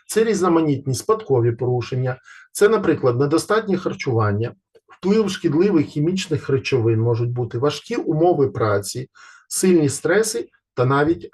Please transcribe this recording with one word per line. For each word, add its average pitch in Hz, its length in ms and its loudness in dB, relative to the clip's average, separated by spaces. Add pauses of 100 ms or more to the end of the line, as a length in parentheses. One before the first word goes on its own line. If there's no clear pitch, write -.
це 220 180 0
різноманітні 165 680 0
спадкові 123 580 0
порушення, 127 640 -4 (360)
це, 208 160 4
наприклад, 165 500 0
недостатнє 180 580 0
харчування, 110 760 -2 (340)
вплив 202 420 0
шкідливих 170 560 2
хімічних 156 600 -4
речовин 117 520 0
можуть 117 300 0
бути, 123 280 -6
важкі 147 380 -4
умови 156 520 2
праці, 104 600 -4 (400)
сильні 170 400 4
стреси 196 600 -2 (260)
та 123 100 0
навіть 147 500 0